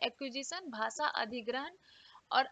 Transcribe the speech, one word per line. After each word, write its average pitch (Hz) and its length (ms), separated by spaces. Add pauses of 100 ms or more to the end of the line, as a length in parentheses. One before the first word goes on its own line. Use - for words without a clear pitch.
acquisition, 277 680
भाषा 226 380 (120)
अधिग्रहण, 247 560 (560)
और 262 200